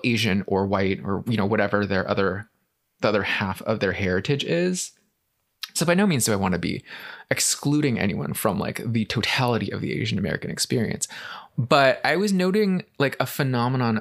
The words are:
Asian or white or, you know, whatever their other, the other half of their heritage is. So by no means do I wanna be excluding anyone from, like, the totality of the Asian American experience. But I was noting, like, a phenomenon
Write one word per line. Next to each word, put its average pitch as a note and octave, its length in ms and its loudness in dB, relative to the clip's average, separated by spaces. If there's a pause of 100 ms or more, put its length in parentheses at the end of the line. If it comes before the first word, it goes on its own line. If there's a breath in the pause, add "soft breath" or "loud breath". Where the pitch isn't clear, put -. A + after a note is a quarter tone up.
Asian G#2+ 420 2
or G2 180 2
white G2 380 0
or, G2 240 -4
you A#2+ 100 0
know, G2+ 80 2
whatever G#2 400 2
their F#2+ 240 0
other, G2 400 0 (520)
the A#2+ 80 2
other G#2 140 2
half F#2+ 400 -2
of G#2+ 180 -2
their G2 100 2
heritage F#2+ 540 0
is. F3+ 460 -2 (840)
So - 120 -2
by E3+ 80 4
no G3+ 140 4
means C#3+ 180 2
do A2+ 80 2
I G2+ 40 2
wanna F#2 200 2
be G#2+ 260 -4 (460 loud breath)
excluding C#3+ 720 0
anyone - 340 -2
from, G2 240 0
like, A2+ 260 -4
the A2+ 220 0
totality A2+ 640 0
of - 100 -6
the D2 100 -4
Asian - 260 -2
American - 320 -2
experience. - 580 -2 (480 loud breath)
But C3+ 480 4
I C#3+ 120 2
was G3+ 180 2
noting, F#3+ 500 2 (160)
like, C#3 200 0
a C3+ 80 0
phenomenon B2+ 720 0